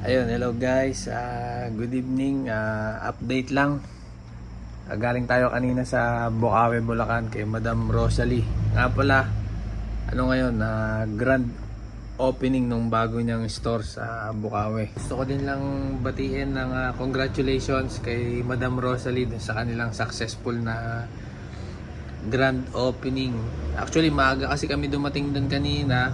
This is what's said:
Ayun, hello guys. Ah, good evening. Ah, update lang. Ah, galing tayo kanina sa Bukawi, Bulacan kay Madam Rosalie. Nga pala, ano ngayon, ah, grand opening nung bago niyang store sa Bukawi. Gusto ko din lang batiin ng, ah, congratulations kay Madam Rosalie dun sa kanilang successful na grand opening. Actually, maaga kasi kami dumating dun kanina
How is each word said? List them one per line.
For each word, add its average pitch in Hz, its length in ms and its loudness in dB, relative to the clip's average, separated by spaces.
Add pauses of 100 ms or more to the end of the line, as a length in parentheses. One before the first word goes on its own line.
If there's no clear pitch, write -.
Ayun, 127 240 4
hello 120 240 0
guys. 127 560 2
Ah, 120 640 -4
good 117 240 -4
evening. 131 560 0
Ah, 107 560 -2
update 127 480 -2
lang. 143 240 4 (1040)
Ah, - 160 -6
galing 120 240 2
tayo 123 240 4
kanina 123 400 2
sa 117 400 2
Bukawi, 113 560 4
Bulacan 113 480 0
kay 107 160 -4
Madam 113 400 0
Rosalie. 117 560 4 (320)
Nga 120 160 4
pala, 135 400 4 (800)
ano 123 160 0
ngayon, 127 320 2
ah, 110 480 0
grand 123 400 4 (720)
opening 127 480 2
nung 117 240 0
bago 113 320 2
niyang 113 240 0
store 110 400 -2
sa 113 480 -6
Bukawi. 107 560 -2
Gusto - 240 -6
ko 127 80 -2
din 139 240 -2
lang 139 160 -2 (400)
batiin 135 480 -2
ng, 131 240 -2
ah, 127 240 0
congratulations 131 1040 0
kay 120 400 -2
Madam 127 400 0
Rosalie 127 400 0
dun 113 160 -2
sa 117 240 -2
kanilang 117 320 -2
successful 117 560 -4
na 117 560 -2 (1200)
grand 131 480 2
opening. 127 640 -2 (400)
Actually, 156 320 4
maaga 135 400 4
kasi 143 160 -2
kami 143 240 0
dumating 143 400 0
dun 139 160 0
kanina 131 680 2